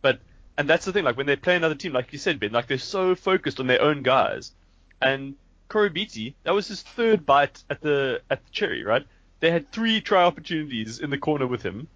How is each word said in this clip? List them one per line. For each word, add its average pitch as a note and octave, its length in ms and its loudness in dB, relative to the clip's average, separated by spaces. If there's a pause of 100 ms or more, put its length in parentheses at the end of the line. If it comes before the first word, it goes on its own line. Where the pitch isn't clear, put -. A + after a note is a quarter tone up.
But, C3 160 2 (380)
and D3 120 -2
that's E3 160 4
the F#3 80 -4
thing, G3 100 0
like, A#2+ 140 2
when C#3 80 -2
they C#3 100 2
play F3+ 200 0
another D#3+ 200 2
team, D#3 180 -8
like B2+ 200 -2
you C#3+ 60 -12
said, D3+ 200 -2
Ben, G#2 120 -4
like, A#2+ 160 0
they're C3+ 100 -2
so F#3 380 0
focused F3+ 440 -2
on C3 80 -4
their B2+ 140 4
own D3 220 2
guys. B2+ 480 0 (500)
And C3+ 340 -2 (340)
Korobiti, D3+ 760 -4
that F3 100 0
was G3+ 140 0
his G3+ 160 -12
third A3 420 0
bite C#3 440 2
at C#3+ 120 -6
the, C#3 480 0
at C3+ 160 -2
the - 60 -20
cherry, - 320 -4
right? A2 220 0 (340)
They D#3+ 120 4
had E3+ 200 -2
three A3 300 0
try F#3 220 4
opportunities D3+ 760 -2
in D3+ 100 -6
the C#3+ 80 -2
corner C#3+ 300 0
with B2 160 -4
him G#2 320 -8